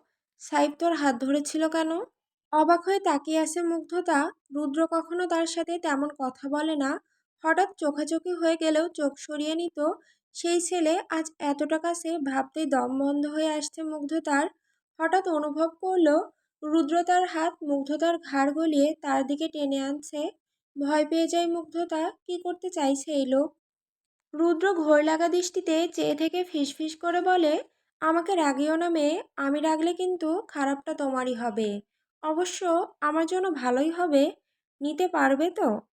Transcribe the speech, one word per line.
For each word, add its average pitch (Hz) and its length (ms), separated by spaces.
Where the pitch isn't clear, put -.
"সাইফ - 400
তোর 339 140
হাত 285 240
ধরেছিল 294 520
কেন?" 320 320
অবাক 311 280
হয়ে 381 200
তাকিয়ে 311 380
আছে 320 240
মুগ্ধতা। 339 680
রুদ্র 294 360
কখনো 330 360
তার 330 200
সাথে 330 320
তেমন 294 300
কথা 262 300
বলে 302 280
না, 277 240
হঠাৎ 349 320
চোখাচোখি 311 560
হয়ে 339 280
গেলেও 320 280
চোখ 294 280
সরিয়ে 302 380
নিত। 320 380
সেই 339 280
ছেলে 349 500
আজ 320 280
এতটা 294 400
কাছে, 339 400
ভাবতেই 269 480
দম 262 320
বন্ধ 285 280
হয়ে 302 220
আসছে 302 340
মুগ্ধতার। 311 640
হঠাৎ 359 280
অনুভব 302 420
করল 370 260
রুদ্র 311 400
তার 359 220
হাত 349 300
মুগ্ধতার 294 540
ঘাড় 277 340
গলিয়ে 311 500
তার 269 240
দিকে 294 220
টেনে 285 300
আনছে। 294 520
ভয় 302 200
পেয়ে 320 220
যায় 339 180
মুগ্ধতা, 339 640
কি - 280
করতে 349 320
চাইছে 285 420
এই 277 140
লোক। 269 300
রুদ্র 339 400
ঘোর 302 280
লাগা 320 260
দৃষ্টিতে 349 600
চেয়ে 302 260
থেকে 330 300
ফিসফিস 311 520
করে 349 240
বলে, 359 440
"আমাকে 330 340
রাগিও 294 420
না 339 120
মেয়ে, 320 340
আমি 277 240
রাগলে 320 340
কিন্তু 359 540
খারাপটা 277 460
তোমারই 262 400
হবে। 214 460
অবশ্য 339 640
আমার 311 260
জন্য 370 260
ভালোই 254 380
হবে, 330 420
নিতে 302 280
পারবে 285 420
তো 277 300